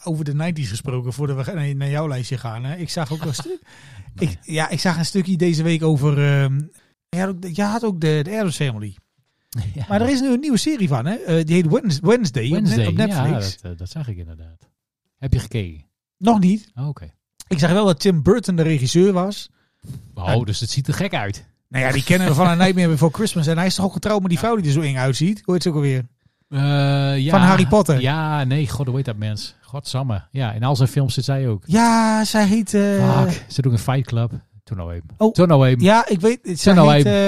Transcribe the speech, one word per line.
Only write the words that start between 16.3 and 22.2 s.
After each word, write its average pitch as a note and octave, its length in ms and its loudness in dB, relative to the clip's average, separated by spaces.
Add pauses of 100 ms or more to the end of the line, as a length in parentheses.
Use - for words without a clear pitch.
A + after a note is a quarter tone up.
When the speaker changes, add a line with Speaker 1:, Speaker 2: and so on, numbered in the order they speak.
Speaker 1:
niet. G3 340 0
Speaker 2:
Oh, C3+ 140 -8
oké. E2 220 -12 (380)
Speaker 1:
Ik F3+ 100 -2
zag D#3+ 120 2
wel G3+ 160 2
dat F3+ 140 2
Tim F3+ 220 2
Burton F#3+ 340 2
de E3 60 2
regisseur D#3+ 500 2
was. F#3 380 -4 (640)
Speaker 2:
Oh, F#2 120 -8
Speaker 1:
Nou, A2 180 2
Speaker 2:
dus G#2 160 -4
het A2+ 100 -4
ziet - 180 -4
er D3+ 60 0
gek F#3+ 200 -4
uit. G#2+ 320 -6 (220)
Speaker 1:
nou C3 160 -2
ja, C3 80 0
die C3+ 120 -2
kennen F#3 240 2